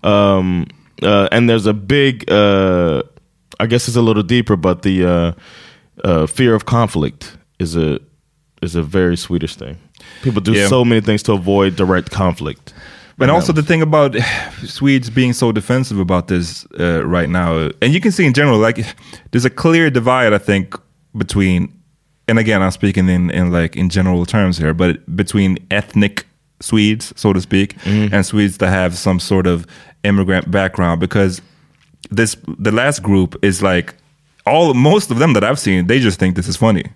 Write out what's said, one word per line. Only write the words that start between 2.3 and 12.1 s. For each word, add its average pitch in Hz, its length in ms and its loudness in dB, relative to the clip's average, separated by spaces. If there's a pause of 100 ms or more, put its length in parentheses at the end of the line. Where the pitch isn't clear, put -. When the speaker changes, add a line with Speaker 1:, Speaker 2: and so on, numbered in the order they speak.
Speaker 1:
uh, 92 720 2 (580)
I 107 60 -2
guess 120 220 0
it's 120 100 -2
a 120 40 4
little 110 220 2
deeper, 110 320 0
but 87 280 -2
the, 92 220 0
uh, 85 260 2 (720)
uh, 80 240 0
fear 120 260 2
of 110 120 -2
conflict 104 720 -2 (240)
is 82 160 -6
a, 78 240 -2 (640)
is 85 140 -8
a 82 80 0
very 87 340 0
Swedish 85 380 -6
thing. 71 220 -16 (440)
People 107 200 -2
do 98 120 0
Speaker 2:
Yeah. 101 140 2
Speaker 1:
so 123 180 2
many 117 160 2
things 104 220 -2
to 113 100 0
avoid 98 420 2
direct 92 360 0